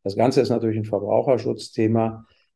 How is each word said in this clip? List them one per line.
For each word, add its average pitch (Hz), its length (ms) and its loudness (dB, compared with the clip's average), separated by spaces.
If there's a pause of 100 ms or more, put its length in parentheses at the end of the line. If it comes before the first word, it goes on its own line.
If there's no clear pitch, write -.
Das 98 120 -6
Ganze 120 260 2
ist 120 80 2
natürlich 113 280 0
ein 107 80 -4
Verbraucherschutzthema. 113 1400 0 (300)